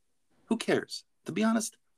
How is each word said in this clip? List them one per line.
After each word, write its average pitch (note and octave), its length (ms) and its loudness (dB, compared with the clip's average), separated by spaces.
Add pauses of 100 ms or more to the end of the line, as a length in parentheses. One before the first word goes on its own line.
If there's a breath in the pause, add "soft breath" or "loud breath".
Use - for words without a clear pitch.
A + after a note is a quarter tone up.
(480)
Who A3+ 100 2
cares? - 480 -2 (200)
To D3 60 -10
be F#3+ 120 0
honest, A3+ 340 0 (200)